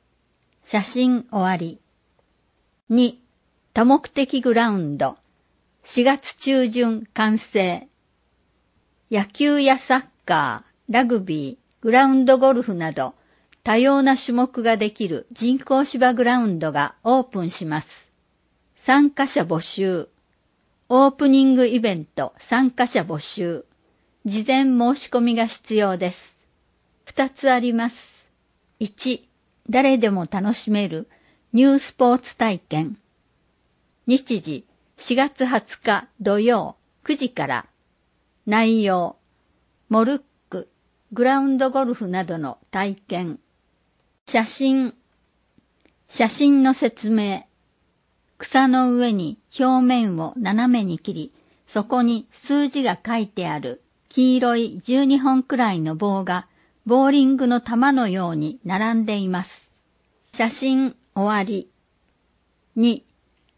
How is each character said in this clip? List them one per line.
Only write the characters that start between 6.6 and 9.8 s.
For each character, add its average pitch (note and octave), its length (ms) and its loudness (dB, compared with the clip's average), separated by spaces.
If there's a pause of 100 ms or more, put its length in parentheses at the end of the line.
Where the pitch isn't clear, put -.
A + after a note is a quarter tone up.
旬 A3+ 420 -2
完 G#3+ 240 0
成。 F#3+ 500 -4 (1200)
野 G3+ 140 0
球 C#4+ 340 0
や C4+ 180 4
サ C4 200 0